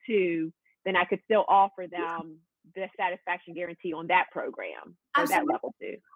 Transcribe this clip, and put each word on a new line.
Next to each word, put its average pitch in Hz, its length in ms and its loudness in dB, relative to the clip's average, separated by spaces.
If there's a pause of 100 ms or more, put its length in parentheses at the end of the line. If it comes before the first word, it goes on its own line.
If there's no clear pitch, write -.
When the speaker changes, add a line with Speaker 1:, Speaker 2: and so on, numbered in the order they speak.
Speaker 1:
two, 170 480 0 (320)
then 190 100 0
I 180 100 4
could 190 200 -2
still 214 240 4
offer 196 400 4
them 165 480 -8 (380)
the 190 120 -6 (120)
satisfaction 180 540 -4
guarantee 170 400 -6
on 165 140 -8
that 180 240 4
program 87 640 -8 (220)
or 208 80 4
that - 60 0
Speaker 2:
Absolutely. 302 220 2
Speaker 1:
level - 280 -6
two. - 140 -8 (200)